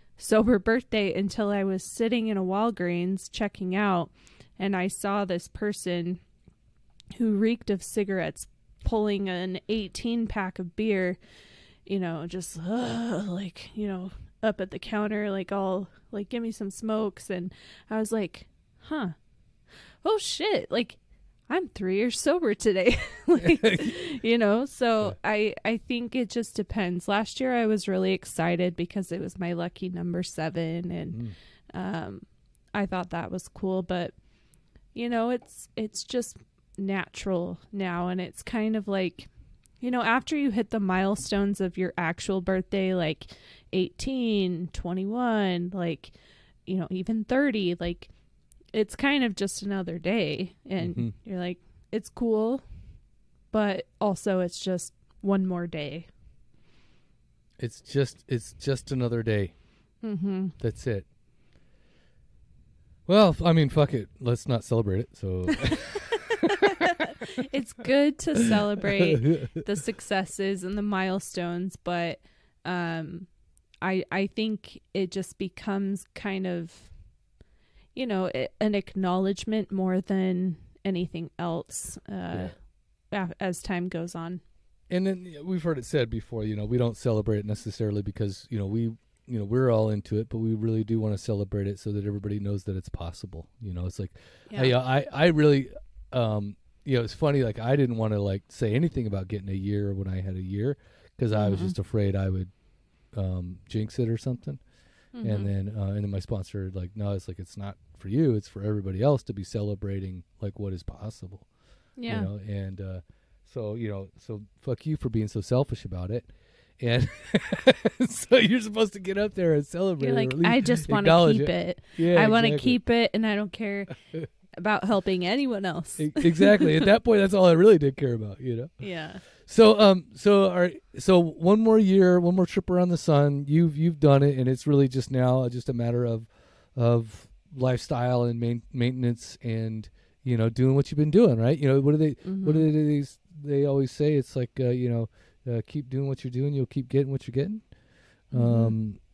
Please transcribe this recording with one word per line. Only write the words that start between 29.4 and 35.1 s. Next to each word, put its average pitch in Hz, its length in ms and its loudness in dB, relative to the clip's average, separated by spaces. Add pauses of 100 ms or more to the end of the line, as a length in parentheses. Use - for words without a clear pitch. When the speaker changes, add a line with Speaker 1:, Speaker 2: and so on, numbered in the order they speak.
Speaker 1:
lucky 175 380 -6
number 175 340 -4
seven, 165 680 -6
and 170 220 -8 (600)
Speaker 2:
Mm. 185 340 -8
Speaker 1:
um, - 140 -14 (520)
I 208 120 -2
thought 180 240 -6
that 170 220 -6
was 185 180 -10
cool. 185 340 -4
But, 175 300 -4 (800)
you 240 160 -6
know, 233 200 0